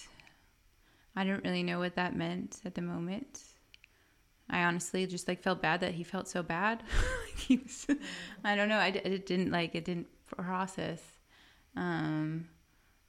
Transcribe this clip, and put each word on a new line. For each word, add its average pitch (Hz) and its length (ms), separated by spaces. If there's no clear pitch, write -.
I 190 80
didn't 196 220
really 180 180
know 175 160
what 180 160
that 180 220
meant 180 480
at 180 100
the 175 60
moment. 175 600
I 175 160
honestly 175 440
just, 180 200
like, 180 140
felt 185 180
bad 165 200
that 180 160
he 170 80
felt 180 240
so 180 160
bad. 190 440
<laughs> - 60
Like, - 140
he 254 180
was, - 300
I 208 120
don't 208 140
know. 214 80
I 190 140
d-, 196 80
it 190 260
didn't, 185 240
like, 170 240
it 165 120
didn't 175 200
process. 180 720
Um, 160 720